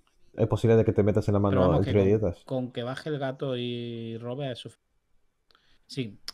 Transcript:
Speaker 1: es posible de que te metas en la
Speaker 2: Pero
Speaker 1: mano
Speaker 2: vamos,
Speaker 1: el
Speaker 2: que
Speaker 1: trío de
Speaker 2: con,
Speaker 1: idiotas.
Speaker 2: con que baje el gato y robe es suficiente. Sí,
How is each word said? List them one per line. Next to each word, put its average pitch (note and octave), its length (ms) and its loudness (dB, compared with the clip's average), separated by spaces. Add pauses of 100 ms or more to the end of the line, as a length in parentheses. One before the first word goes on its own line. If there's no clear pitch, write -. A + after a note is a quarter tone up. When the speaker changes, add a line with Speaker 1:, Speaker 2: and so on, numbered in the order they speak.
(420)
Speaker 1:
es A2 60 4
posible A2+ 300 4
de A2 80 4
que - 80 2
te - 100 4
metas G#2 240 2
en G2+ 80 2
la G2+ 40 2
Speaker 2:
Pero G2+ 100 2
Speaker 1:
mano F#2+ 120 4
Speaker 2:
vamos, F2 180 4
Speaker 1:
el F#2+ 60 2
Speaker 2:
que F#2+ 60 -2
Speaker 1:
trío G2+ 120 4
de F#2+ 80 4
Speaker 2:
con, A2 80 4
Speaker 1:
idiotas. F#2+ 260 -4
Speaker 2:
con B2+ 260 -6
que B2 120 -8
baje C3 260 -8
el D3 100 -6
gato C3+ 380 -6
y A#2+ 600 -8
robe B2+ 320 -8
es A#2 80 -12
suficiente. - 300 -20 (960)
Sí, A#2 340 -10 (140)